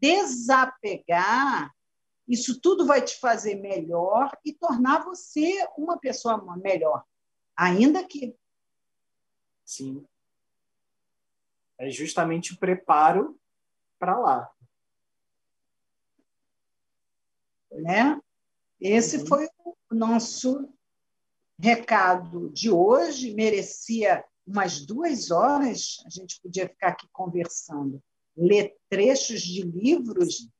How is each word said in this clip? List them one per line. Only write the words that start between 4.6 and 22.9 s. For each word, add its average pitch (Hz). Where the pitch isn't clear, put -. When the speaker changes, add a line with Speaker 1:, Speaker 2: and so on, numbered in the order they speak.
Speaker 1:
você 359
uma 330
pessoa 233
melhor, 175
ainda 208
que. 262
Speaker 2:
Sim. 135
É 131
justamente 165
o -
preparo 185
pra 180
lá. 151
Speaker 1:
Né? 180
Esse 226
Speaker 2:
Uhum. 185
Speaker 1:
foi 294
o 226
nosso 233
recado 180
de 190
hoje. 254